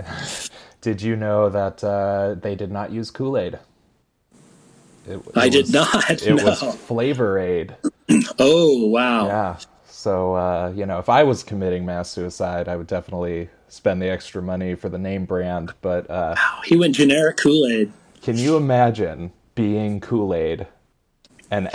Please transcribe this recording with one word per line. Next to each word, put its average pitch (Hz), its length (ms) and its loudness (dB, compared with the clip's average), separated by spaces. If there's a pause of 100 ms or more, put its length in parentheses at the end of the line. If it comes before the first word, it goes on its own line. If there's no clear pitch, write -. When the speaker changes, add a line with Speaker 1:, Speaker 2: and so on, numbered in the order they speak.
(360)
Speaker 1:
<laughs> - 440 -16
Did 104 220 -4
you 113 120 0
know 107 360 2
that, 98 340 -2
uh, 101 560 0
they 101 140 -6
did 95 180 -8
not 101 180 -8
use 110 200 -8
Kool-Aid? 131 480 -4 (1500)
It, 92 140 -12 (160)
Speaker 2:
I 123 100 4
Speaker 1:
it 127 40 4
Speaker 2:
did 135 160 6
Speaker 1:
was, 120 60 -2
Speaker 2:
not, - 380 2
Speaker 1:
it 156 320 2
was 202 200 4
Speaker 2:
no. 123 100 -4
Speaker 1:
Flavor 117 680 0
Aid. 90 380 -2 (320)
Speaker 2:
<clears throat> - 300 2
Oh, 139 480 6
wow. 117 400 2
Speaker 1:
Yeah. 101 300 -2 (300)
So, 92 480 -2
uh, 90 400 0
you 98 120 -6
know, 92 120 -4
if 90 120 -2
I 139 140 6
was 135 180 2
committing 92 420 -4
mass 87 240 -6
suicide, 87 600 -6
I 87 80 -6
would 85 100 -10
definitely 87 640 -6 (180)
spend 92 320 -2
the 92 80 -2
extra 92 320 -6
money 90 340 -4
for 90 140 -8
the 87 100 -8
name 95 280 -6
brand, 90 560 -4
but, 90 260 -2
uh, 82 300 -4
Speaker 2:
Wow, - 260 -2
he 170 120 4
went 160 180 4
generic 147 420 4
Kool-Aid. 123 560 2 (300)
Speaker 1:
Can 117 160 -2
you 147 180 2
imagine 110 760 2 (220)
being 104 460 0
Kool-Aid 90 640 -2 (840)
and 98 240 -2